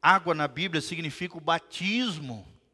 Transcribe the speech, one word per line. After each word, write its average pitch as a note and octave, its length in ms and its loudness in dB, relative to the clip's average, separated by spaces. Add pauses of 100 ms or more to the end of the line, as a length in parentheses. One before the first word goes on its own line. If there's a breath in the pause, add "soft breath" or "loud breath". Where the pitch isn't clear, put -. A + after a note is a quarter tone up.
Água F3 340 6
na D3+ 140 0
Bíblia E3 320 -2
significa E3+ 560 -6
o E3 40 -12
batismo. D#3+ 1040 -2 (260)